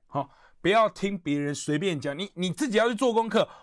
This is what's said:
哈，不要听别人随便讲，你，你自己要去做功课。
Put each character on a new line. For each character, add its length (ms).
哈， 240
不 60
要 200
听 300
别 220
人 140
随 260
便 200
讲， 180
你， 180
你 160
自 180
己 80
要 100
去 60
做 180
功 160
课。 220